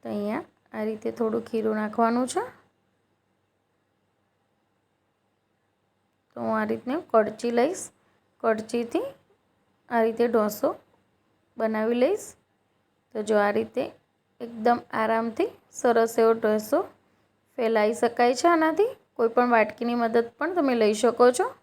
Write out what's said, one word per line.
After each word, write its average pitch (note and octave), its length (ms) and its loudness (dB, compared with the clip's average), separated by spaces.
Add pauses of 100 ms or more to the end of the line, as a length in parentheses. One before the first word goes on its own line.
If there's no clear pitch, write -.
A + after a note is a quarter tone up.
તો A#3 60 -12
અહીંયા G#3+ 360 -6 (280)
આ G#3+ 120 -8
રીતે A3 260 -6
થોડું A3 380 -4
ખીરું A3 280 -2
નાખવાનું A3+ 560 0
છે. G#4 100 -2 (4000)
તો A#3+ 80 -12
હું A3+ 200 -2
આ G#3+ 40 -2
રીતને A3+ 320 -6 (140)
કડચી A3 400 0
લઈશ, B3+ 340 0 (580)
કડચીથી A#3 640 -2 (800)
આ A#3 140 0
રીતે A3+ 240 0
ઢોસો G#3+ 420 0 (880)
બનાવી A3 460 0
લઈશ. F#4 240 0 (840)
તો A3 100 -8
જો G#3 160 0
આ G#3 120 2
રીતે A3 320 -4 (580)
એકદમ A#3 380 -2 (220)
આરામથી A3+ 480 -2 (320)
સરસ A3+ 380 2
એવો A3+ 140 6
ઢોસો G#3+ 460 0 (800)
ફેલાઈ A3+ 360 2
શકાય A#3+ 400 2
છે E4+ 140 2
આનાથી. E4+ 440 2 (240)
કોઈ A#3 120 0
પણ B3 220 2
વાટકીની A#3 440 2
મદદ A#3 320 0 (120)
પણ E4 160 -4
તમે C#4 200 2
લઈ A3 200 4
શકો A#3+ 380 4
છો. F#4 140 0 (160)